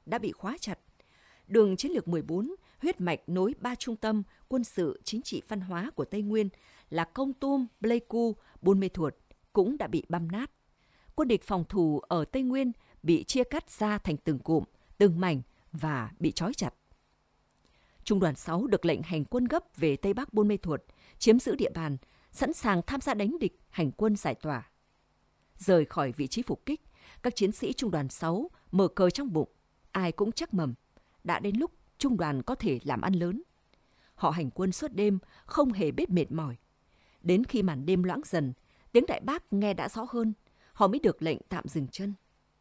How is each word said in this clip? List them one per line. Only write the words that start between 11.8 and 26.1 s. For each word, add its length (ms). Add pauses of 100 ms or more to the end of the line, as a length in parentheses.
ở 260
Tây 180
Nguyên 280 (320)
bị 200
chia 200
cắt 260
ra 280
thành 200
từng 220
cụm, 240 (340)
từng 220
mảnh 220 (300)
và 480
bị 120
trói 220
chặt. 200 (1300)
Trung 160
đoàn 160
sáu 320
được 180
lệnh 160
hành 240
quân 200
gấp 180 (140)
về 180
Tây 180
Bắc 200
Buôn 140
Mê 100
Thuột, 240 (380)
chiếm 200
giữ 160
địa 140
bàn, 280 (340)
sẵn 220
sàng 340
tham 140
gia 120
đánh 260
địch, 200 (100)
hành 220
quân 240
giải 200
tỏa. 340 (880)
Rời 280
khỏi 260